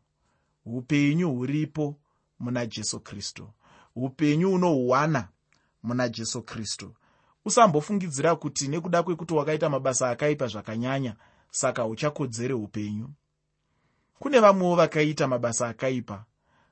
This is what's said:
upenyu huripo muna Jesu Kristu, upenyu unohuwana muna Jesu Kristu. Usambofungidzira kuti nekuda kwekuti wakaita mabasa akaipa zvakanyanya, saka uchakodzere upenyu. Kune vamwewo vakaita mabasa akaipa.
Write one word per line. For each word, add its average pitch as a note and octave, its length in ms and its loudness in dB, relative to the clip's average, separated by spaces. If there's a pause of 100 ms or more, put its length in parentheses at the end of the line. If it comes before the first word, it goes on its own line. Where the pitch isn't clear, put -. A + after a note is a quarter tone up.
(640)
upenyu C#3+ 640 0
huripo D3 640 -2 (440)
muna A#2+ 260 -4
Jesu A2 340 -8
Kristu, G2 500 -14 (460)
upenyu D3 580 2
unohuwana C#3+ 720 2 (560)
muna A#2+ 260 -2
Jesu A2+ 320 -8
Kristu. G#2 540 -12 (500)
Usambofungidzira E3+ 920 2
kuti C#3+ 320 -6
nekuda E3+ 360 0
kwekuti E3+ 300 -4
wakaita D#3 360 0
mabasa C3 400 0
akaipa D3 380 0
zvakanyanya, A#2 680 -4 (360)
saka B2+ 340 -2
uchakodzere B2+ 680 -4
upenyu. G#2 560 -6 (1120)
Kune C#4 200 4
vamwewo F#3+ 360 8
vakaita D3+ 520 4
mabasa A#2+ 400 -2
akaipa. A2+ 580 -6 (460)